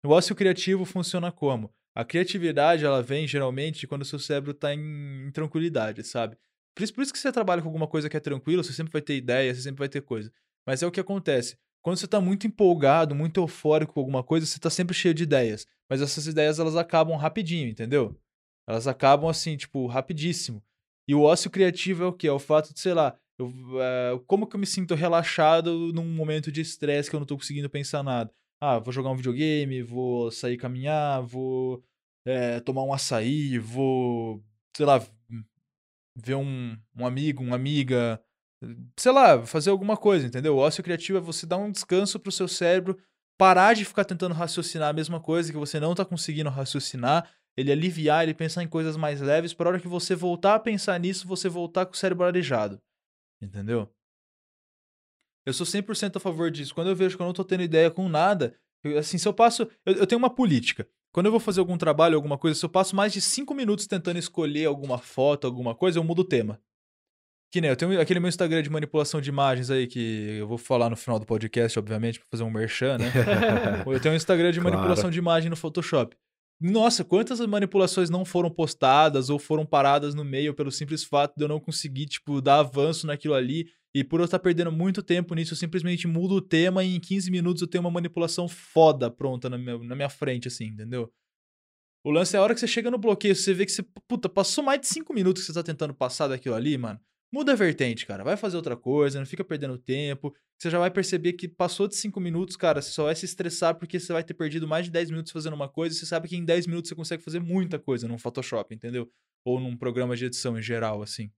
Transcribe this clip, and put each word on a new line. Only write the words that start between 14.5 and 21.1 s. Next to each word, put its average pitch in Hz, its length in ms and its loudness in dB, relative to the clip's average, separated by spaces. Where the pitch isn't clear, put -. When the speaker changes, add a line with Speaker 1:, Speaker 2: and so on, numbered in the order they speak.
Speaker 1:
tá 165 120 -2
sempre 180 240 -2
cheio 170 200 2
de 156 80 -2
ideias. 131 460 0
Mas 135 140 -2
essas 147 240 -4
ideias, 156 320 2
elas 160 160 0
acabam 165 420 2
rapidinho, 160 520 -4
entendeu? 117 500 -2
Elas 113 200 -4
acabam 143 420 4
assim, 160 260 -4
tipo, 135 300 -6
rapidíssimo. 131 760 -4
E 143 80 2